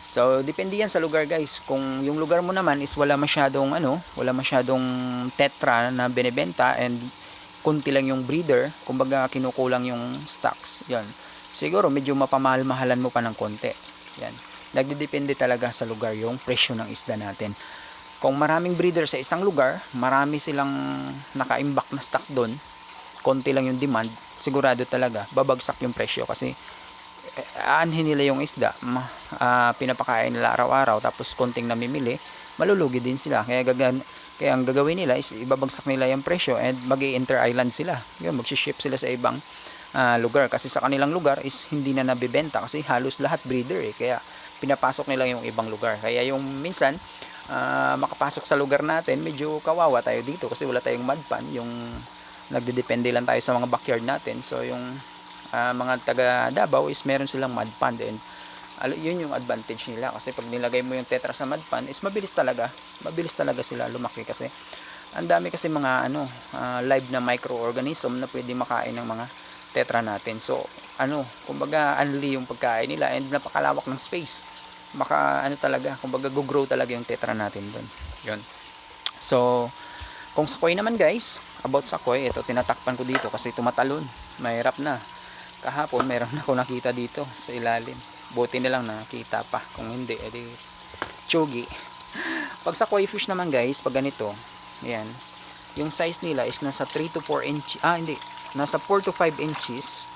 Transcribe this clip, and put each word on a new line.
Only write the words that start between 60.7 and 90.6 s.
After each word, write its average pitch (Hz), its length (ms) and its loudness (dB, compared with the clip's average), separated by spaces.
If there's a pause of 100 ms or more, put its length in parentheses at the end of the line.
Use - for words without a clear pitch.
mo 127 80 -4
yung 127 160 -4
tetra 127 240 -2
sa 135 160 -6
mud 156 240 -4
pond 123 160 -2
is 139 160 -10
mabilis 196 300 -4
talaga, 127 340 0 (380)
mabilis 165 260 -4
talaga 131 320 -2
sila 120 240 -4
lumaki 120 380 -6
kasi 117 180 -6 (720)
ang 170 80 -4
dami 170 240 4
kasi 170 240 -2
mga, 127 400 2
ano, 147 140 -2 (260)
ah, 123 320 -4
live 135 240 4
na 127 140 0
microorganism 123 960 0
na 131 100 -2
pwede 123 300 -6
makain 120 400 -2
ng 120 80 -6
mga 113 180 -4 (460)
tetra 120 320 2
natin. 110 400 -2
So, - 240 -2 (320)
ano, 139 240 0 (240)
kumbaga, 143 560 2
unli 139 320 0
yung 131 100 -2
pagkain 120 460 0
nila 143 240 0
and 135 160 -4
napakalawak 143 560 0
ng 131 160 -4
space. - 400 -4 (560)
Maka, 139 480 2
ano 143 100 0
talaga, 135 460 0
kumbaga, 131 240 -4
go-grow 139 400 0
talaga 127 240 0
yung 120 160 -6
tetra 117 260 -2
natin 104 380 -4
dun. 113 160 -10 (420)
Yun. 107 120 -4 (800)
So, 123 480 4 (640)
kung 151 160 2
sa - 80 -2
koi 170 160 4
naman, 214 240 0
guys, 190 400 4 (240)
about 135 240 2
sa - 160 -2
koi, 127 260 2
ito, 123 140 -2
tinatakpan 123 560 0
ko 127 80 -4
dito 127 240 0
kasi 117 240 -2
tumatalon. 131 480 0 (400)
Mahirap 120 380 0
na. 143 160 -2 (600)
Kahapon, 135 480 0
meron 120 360 -2
ako 143 120 0
nakita 123 400 0
dito 123 400 -4
sa - 200 -6
ilalim. 117 440 -2 (400)
Buti 120 240 2
na 127 120 2
lang 127 160 0
nakita 110 600 -6
pa. 117 120 -4 (120)
Kung - 160 -10
hindi, 120 360 -6
edi, 117 200 -10 (840)